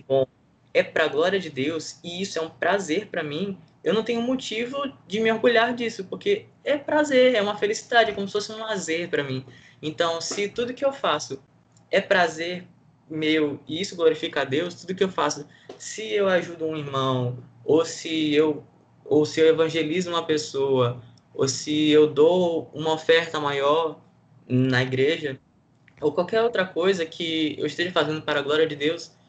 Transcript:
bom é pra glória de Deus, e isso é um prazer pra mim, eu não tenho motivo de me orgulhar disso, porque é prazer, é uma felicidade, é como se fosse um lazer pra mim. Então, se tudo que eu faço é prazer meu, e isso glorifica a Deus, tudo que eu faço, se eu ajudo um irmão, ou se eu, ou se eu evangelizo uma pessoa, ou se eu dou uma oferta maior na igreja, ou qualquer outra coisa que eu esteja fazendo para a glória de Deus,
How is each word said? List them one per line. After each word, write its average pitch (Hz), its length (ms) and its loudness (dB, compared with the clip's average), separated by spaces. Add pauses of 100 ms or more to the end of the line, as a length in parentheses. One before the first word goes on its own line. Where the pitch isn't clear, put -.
bom 135 180 2 (480)
é 180 100 4
pra 170 240 0
glória 170 320 0
de 170 100 -8
Deus, 143 540 -6
e 175 180 -10
isso 196 160 -6
é 240 40 -2
um 190 80 -6
prazer 180 580 -2
pra 170 160 -6
mim, 175 340 -6 (260)
eu 170 100 0
não 214 100 0
tenho 233 180 -2
motivo 247 560 -4 (300)
de 190 120 -4
me 226 120 2
orgulhar 233 420 2
disso, 226 320 -6
porque 196 400 -4 (180)
é 285 140 0
prazer, 277 580 4
é 208 60 2
uma 208 160 -2
felicidade, 220 540 2
é - 20 -10
como 202 140 -6
se - 60 -8
fosse 208 180 -4
um 220 80 -12
lazer 175 500 -4
pra 147 140 0
mim. 131 220 -6 (360)
Então, 165 400 -2
se 202 260 -4
tudo 240 260 -6
que 269 120 -6
eu 269 80 0
faço 160 480 -4 (500)
é 185 80 4
prazer 180 680 0 (420)
meu, 156 580 0
e 156 140 -6
isso - 140 -8
glorifica 160 460 0
a 135 40 -2
Deus, 160 300 -2
tudo - 180 -12
que 185 100 -2
eu 190 60 2
faço, 147 380 -2 (300)
se 214 360 -10
eu 202 160 2
ajudo 165 360 0
um 156 120 -4
irmão, 131 600 -2 (280)
ou 156 180 4
se 160 520 -4
eu, 151 280 2 (400)
ou 151 220 2
se 156 160 -4
eu 160 60 8
evangelizo 160 640 2
uma 170 160 -2
pessoa, 139 760 0 (320)
ou 135 140 0
se 151 420 0
eu 151 180 8
dou 165 680 4
uma 156 200 -2
oferta 165 460 2
maior 147 600 0 (480)
na 127 360 2
igreja, 135 560 0 (640)
ou 147 100 0
qualquer 202 300 0
outra 226 240 0
coisa 180 400 0
que 160 540 -2
eu - 60 -2
esteja 175 260 -2
fazendo 156 300 0
para 147 180 -2
a 139 40 -2
glória 156 240 2
de 147 80 -6
Deus, 160 360 -4 (180)